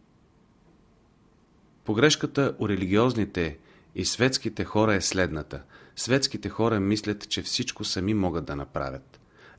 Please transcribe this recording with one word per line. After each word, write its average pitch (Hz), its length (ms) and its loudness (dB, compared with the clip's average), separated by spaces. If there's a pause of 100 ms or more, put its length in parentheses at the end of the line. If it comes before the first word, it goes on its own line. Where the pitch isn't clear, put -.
(1800)
Погрешката 139 720 2
у 110 100 0
религиозните 95 880 2 (360)
и 92 100 -4
светските 117 600 0
хора 107 300 4
е 95 60 2
следната. 78 600 -2 (340)
Светските 113 520 -2
хора 110 320 2
мислят, 104 480 -2
че - 140 -4
всичко - 420 -4
сами 98 300 0
могат 85 300 0
да 76 120 -8
направят. 69 640 -8 (380)